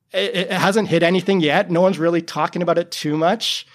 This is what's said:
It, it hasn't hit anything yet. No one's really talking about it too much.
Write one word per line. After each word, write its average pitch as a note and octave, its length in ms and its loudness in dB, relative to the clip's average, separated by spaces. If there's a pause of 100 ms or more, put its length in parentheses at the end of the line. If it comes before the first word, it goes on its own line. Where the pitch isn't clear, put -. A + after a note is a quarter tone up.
(140)
It, G3 220 -2
it F#3 160 -4
hasn't F#3+ 380 2
hit E3 140 2
anything F#3 380 2
yet. D#3+ 300 2
No E3+ 100 2
one's F#3 180 2
really E3+ 220 0
talking E3 400 -4
about E3+ 160 0
it E3+ 140 -4
too D3+ 260 -4
much. F#3 580 -2